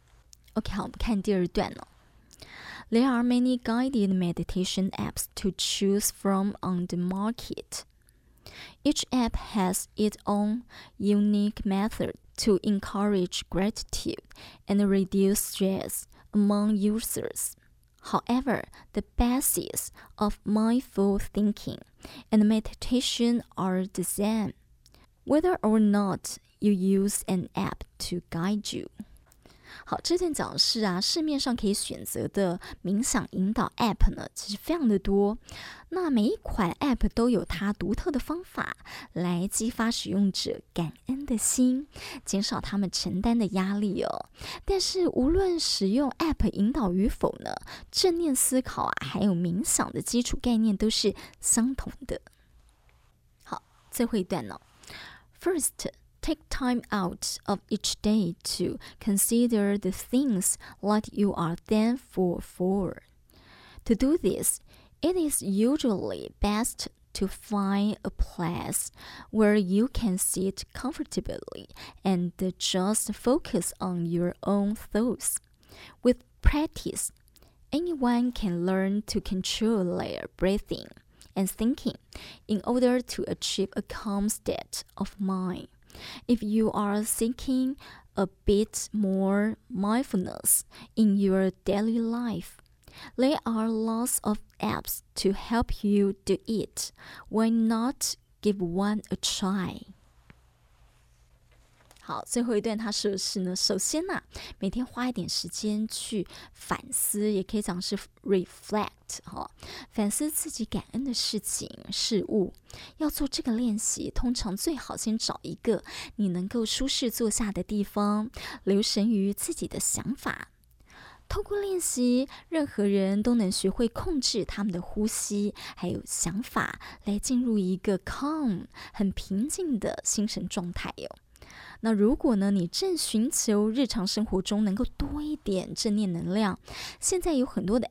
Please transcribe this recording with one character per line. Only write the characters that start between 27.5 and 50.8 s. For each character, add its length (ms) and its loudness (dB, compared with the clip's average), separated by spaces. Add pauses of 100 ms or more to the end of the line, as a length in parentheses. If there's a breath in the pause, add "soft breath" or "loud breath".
app 280 -4 (160)
to 300 -6
guide 440 -2
you. 160 -8 (960 loud breath)
好， 180 -4
这 140 2
段 160 0
讲 180 -4
的 60 -4
是 240 2
啊， 180 2
市 220 0
面 180 0
上 160 0
可 120 -2
以 60 4
选 300 -4
择 240 -4
的 320 0 (240 loud breath)
冥 180 0
想 300 0
引 220 0
导 240 0
App 380 4
呢， 180 -10
其 180 -10
实 100 -8
非 140 0
常 120 2
的 100 6
多。 400 2 (520 loud breath)
那 200 0
每 140 4
一 140 2
款 420 0
App 300 2
都 200 2
有 160 2
它 260 -2
独 220 -2
特 160 -2
的 100 0
方 240 -4
法 320 -8 (360 loud breath)
来 360 0
激 220 -2
发 220 0
使 180 -4
用 220 4
者 300 -4 (120)
感 200 -2 (120)
恩 200 -4
的 120 0
心， 500 2 (380 loud breath)
减 160 0
少 180 -2
他 180 -4
们 120 0
承 320 -2
担 160 4
的 100 2
压 280 0
力 260 0
哦。 280 -6 (360 loud breath)
但 160 2
是 280 0
无 200 2
论 300 4
使 300 0
用 280 2
App 340 2
引 220 2
导 200 0
与 140 4
否 320 0
呢， 140 -8 (380 loud breath)
正 260 2
念 180 2
思 260 2
考 220 -4
啊， 100 -2 (120)
还 140 -2
有 140 4
冥 300 0
想 280 0
的 100 -4
基 220 0
础 180 -2
概 160 2
念 180 4
都 140 2